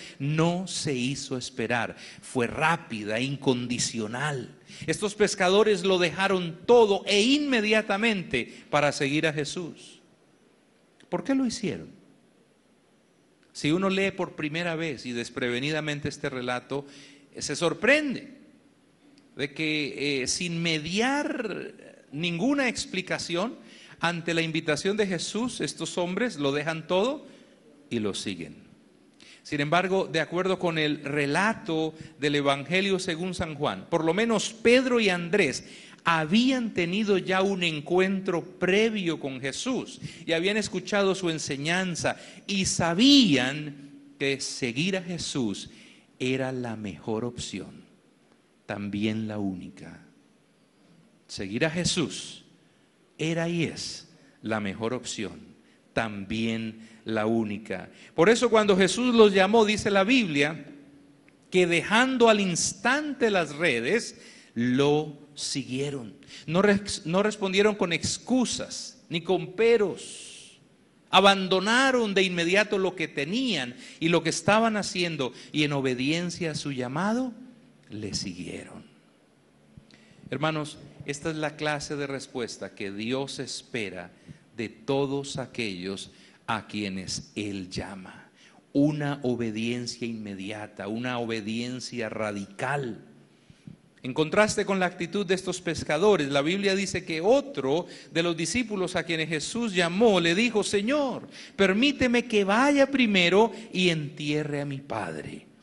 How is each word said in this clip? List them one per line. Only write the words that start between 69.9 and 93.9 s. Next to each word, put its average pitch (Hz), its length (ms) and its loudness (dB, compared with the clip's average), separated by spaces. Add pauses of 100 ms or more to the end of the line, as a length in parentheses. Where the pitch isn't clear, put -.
Abandonaron 196 1040 6
de 196 100 4
inmediato 185 540 2
lo 185 180 0
que 160 120 -4
tenían 151 680 -2 (240)
y 165 100 2
lo 165 140 4
que 160 60 0
estaban 214 480 2
haciendo, 170 560 -2 (180)
y 151 120 2
en 147 100 0
obediencia 147 800 -2
a 147 40 -6
su 147 160 -6
llamado, 185 600 -2 (560)
le 104 240 -8
siguieron. 87 720 -10 (1400)
Hermanos, 151 480 -4 (280)
esta 143 260 -6
es 156 60 -6
la 151 180 -4
clase 151 400 -4
de 143 100 -6
respuesta 123 680 -8
que 98 160 -8
Dios 127 480 -6
espera 92 720 -8 (440)
de 107 140 -6
todos 139 680 -4
aquellos 98 720 -8 (340)
a 110 220 -4
quienes 95 680 -8
Él 101 340 -6
llama. 95 600 -12 (440)
Una 143 500 2
obediencia 117 840 -4
inmediata, 104 800 -8
una 123 300 -4
obediencia 117 920 -6
radical. 110 960 -6 (960)